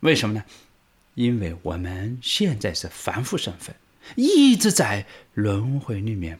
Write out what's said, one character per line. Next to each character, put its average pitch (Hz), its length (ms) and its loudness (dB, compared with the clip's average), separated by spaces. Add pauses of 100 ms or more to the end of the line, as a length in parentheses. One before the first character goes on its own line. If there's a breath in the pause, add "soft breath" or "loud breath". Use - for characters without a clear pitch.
为 156 120 4
什 113 160 0
么 107 60 -2
呢？ 104 100 -8 (720 loud breath)
因 120 240 0
为 82 240 -4
我 85 120 -4
们 92 460 -6
现 156 380 0
在 101 120 -4
是 82 160 -8
凡 - 360 -6
夫 127 120 -6
身 - 220 -6
份， - 180 -18 (400 loud breath)
一 277 400 6
直 208 160 2
在 101 360 0 (260 loud breath)
轮 107 460 0
回 113 200 -6
里 110 140 -4
面 82 260 -6